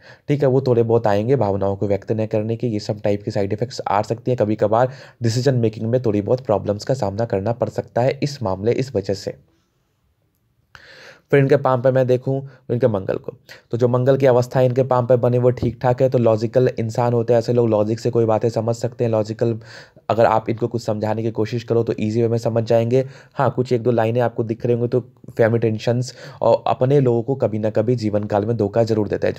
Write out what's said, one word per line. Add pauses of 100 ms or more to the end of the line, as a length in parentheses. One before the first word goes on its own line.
(280)
ठीक
है,
वो
थोड़े
बहुत
आएंगे,
भावनाओं
को
व्यक्त
न
करने
के,
ये
सब
टाइप
के
साइड
इफेक्ट्स
आ
सकती
हैं।
कभी
कभार (300)
डिसीजन
मेकिंग
में
थोड़ी
बहुत
प्रॉब्लम्स
का
सामना
करना
पड़
सकता
है
इस
मामले,
इस
वजह
से। (1900)
फिर
इनके
पाम
पे
मैं
देखूँ (220)
इनके
मंगल
को, (380)
तो
जो
मंगल
की
अवस्था
इनके
पाम
पे
बने
वो
ठीक
ठाक
है,
तो
लॉजिकल
इंसान
होते
हैं
ऐसे
लोग,
लॉजिक
से
कोई
बातें
समझ
सकते
हैं,
लॉजिकल (520)
अगर
आप
इनको
कुछ
समझाने
की
कोशिश
करो
तो
ईजी
वे
में
समझ
जाएंगे। (300)
हाँ,
कुछ
एक
दो
लाइनें
आपको
दिख
रही
होंगी
तो (360)
फैमिली
टेंशंस (280)
और
अपने
लोगों
को
कभी
ना
कभी
जीवन
काल
में
धोखा
ज़रूर
देता
है।